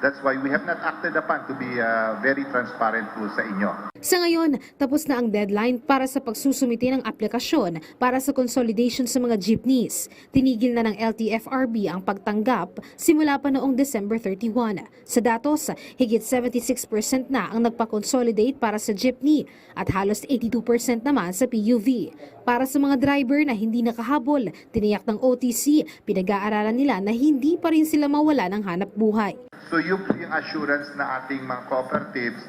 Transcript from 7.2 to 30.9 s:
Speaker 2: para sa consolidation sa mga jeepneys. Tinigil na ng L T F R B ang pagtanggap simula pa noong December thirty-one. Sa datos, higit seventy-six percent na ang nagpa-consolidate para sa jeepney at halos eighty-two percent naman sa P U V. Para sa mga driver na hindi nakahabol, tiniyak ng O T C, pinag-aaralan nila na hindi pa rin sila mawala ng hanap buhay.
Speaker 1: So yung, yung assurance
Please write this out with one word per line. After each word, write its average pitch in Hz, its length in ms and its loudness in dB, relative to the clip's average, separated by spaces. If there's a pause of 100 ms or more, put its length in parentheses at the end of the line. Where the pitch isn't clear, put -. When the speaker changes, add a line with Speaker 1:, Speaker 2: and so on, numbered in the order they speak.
Speaker 2:
para 254 160 2
sa 269 160 -2
consolidation 240 720 0
sa 247 160 0
mga 233 160 0
jeepneys. 226 720 0 (240)
Tinigil 254 400 4
na 233 160 2
ng 196 80 -6
L 220 160 0
T 220 160 -2
F 226 160 -4
R 262 240 0
B 214 160 0
ang 180 160 -4
pagtanggap 208 800 -2 (160)
simula 302 400 4
pa 277 80 -2
noong 269 320 2
December 226 400 0
thirty-one. 214 640 -2 (240)
Sa 233 160 2
datos, 240 480 0 (240)
higit 226 240 2
seventy-six 247 640 -2
percent 247 480 -2
na 220 160 0
ang 226 160 0
nagpa-consolidate 226 960 0
para 214 160 0
sa 214 160 -4
jeepney 254 560 2 (240)
at - 240 -8
halos 196 320 -2
eighty-two 233 400 -2
percent 233 400 0
naman 214 240 2
sa 247 160 0
P 247 80 -4 (160)
U 247 80 4
V. 220 320 0 (320)
Para 269 240 2
sa - 80 -4
mga 277 240 4
driver 277 480 2
na 247 80 -2
hindi 220 240 -2
nakahabol, 233 720 0 (240)
tiniyak 208 320 0
ng 214 160 0
O 254 160 4
T 240 160 0
C, 302 320 4 (160)
pinag-aaralan 208 720 0
nila 254 240 2
na 202 160 0
hindi 285 400 4
pa 339 160 0
rin 311 160 4
sila 294 240 2
mawala 294 400 4
ng 202 160 -4
hanap 190 320 -2
buhay. 214 400 2 (320)
Speaker 1:
So 165 80 2
yung, 185 240 -2 (160)
yung 165 160 -8
assurance 147 640 -2